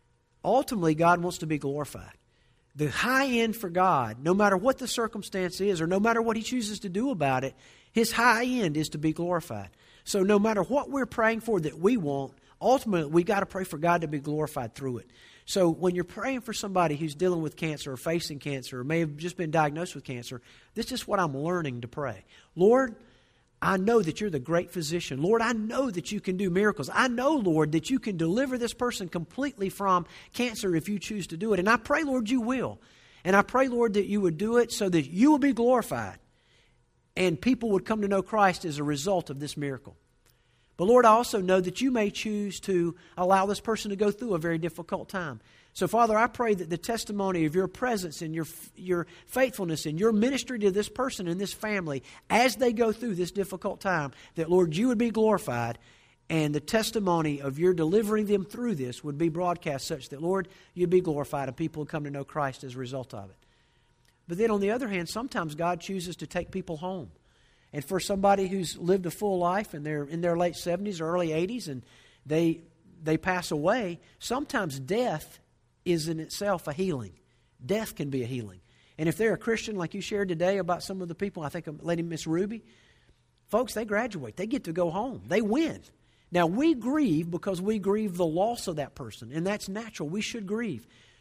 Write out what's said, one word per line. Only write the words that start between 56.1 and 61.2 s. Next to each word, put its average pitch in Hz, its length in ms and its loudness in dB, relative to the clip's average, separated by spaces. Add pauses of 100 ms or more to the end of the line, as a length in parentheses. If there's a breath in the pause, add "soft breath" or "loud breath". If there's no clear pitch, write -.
and 151 260 2
the 147 60 -2
testimony 175 800 0
of 139 180 -4
your 180 140 6
delivering 208 520 2
them 202 200 2
through 233 300 -4
this 127 280 -6
would 147 140 -6
be 170 120 0
broadcast 170 560 -4
such 135 240 -8
that, 139 120 -12
Lord, 185 260 -2 (260 loud breath)
you'd 180 160 0
be 180 120 6
glorified 143 480 -2